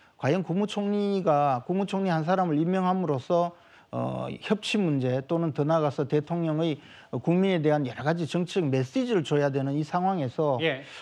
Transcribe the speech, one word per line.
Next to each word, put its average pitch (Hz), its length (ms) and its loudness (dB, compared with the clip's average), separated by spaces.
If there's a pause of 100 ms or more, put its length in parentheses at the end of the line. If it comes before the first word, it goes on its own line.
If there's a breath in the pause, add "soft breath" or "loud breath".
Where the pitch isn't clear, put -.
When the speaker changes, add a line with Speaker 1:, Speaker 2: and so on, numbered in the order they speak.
(180 soft breath)
Speaker 1:
과연 165 260 0
국무총리가, 196 1200 0
국무총리 190 440 -2
한 160 120 0
사람을 175 360 2
임명함으로써, 175 920 0 (380 loud breath)
어, 127 380 -4 (120)
협치 - 380 -2
문제 135 480 0
또는 165 260 0
더 147 120 0
나아가서 151 440 0
대통령의 156 680 0 (440 loud breath)
국민에 185 400 2
대한 147 260 2
여러 117 160 -10
가지 170 220 0
정치적 175 420 -2
메시지를 170 560 0
줘야 147 260 2
되는 139 240 -2
이 151 80 0
상황에서, 156 800 0
Speaker 2:
예. 156 220 0 (200 loud breath)